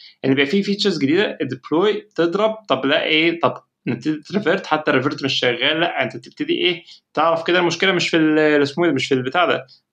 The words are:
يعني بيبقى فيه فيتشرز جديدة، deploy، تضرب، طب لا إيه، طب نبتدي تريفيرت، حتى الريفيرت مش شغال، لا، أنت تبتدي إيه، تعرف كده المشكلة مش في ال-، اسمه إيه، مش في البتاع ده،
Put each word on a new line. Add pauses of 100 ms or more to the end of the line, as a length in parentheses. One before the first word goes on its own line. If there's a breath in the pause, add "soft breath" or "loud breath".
(220 loud breath)
يعني
بيبقى
فيه
فيتشرز
جديدة،
deploy،
تضرب، (140)
طب
لا
إيه،
طب (320)
نبتدي
تريفيرت،
حتى
الريفيرت
مش
شغال،
لا،
أنت
تبتدي
إيه، (320 loud breath)
تعرف
كده
المشكلة
مش
في
ال-،
اسمه
إيه،
مش
في
البتاع
ده، (260 soft breath)